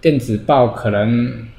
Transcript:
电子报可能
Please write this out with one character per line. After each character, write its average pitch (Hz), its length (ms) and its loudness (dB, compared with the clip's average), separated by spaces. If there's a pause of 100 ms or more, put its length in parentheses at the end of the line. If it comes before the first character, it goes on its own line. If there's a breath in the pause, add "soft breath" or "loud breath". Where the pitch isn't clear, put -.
电 147 180 2
子 110 200 -4
报 131 280 4
可 - 220 -4
能 117 580 -2 (120)